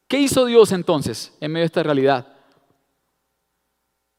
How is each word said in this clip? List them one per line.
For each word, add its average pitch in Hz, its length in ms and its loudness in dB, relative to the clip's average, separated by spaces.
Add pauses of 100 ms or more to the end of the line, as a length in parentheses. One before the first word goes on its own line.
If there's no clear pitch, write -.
¿qué 262 120 -4
hizo 262 280 0
Dios 233 260 4
entonces 160 680 -4
en 151 100 -8
medio 165 120 -2
de - 20 -2
esta 160 160 -2
realidad? 139 440 0 (1900)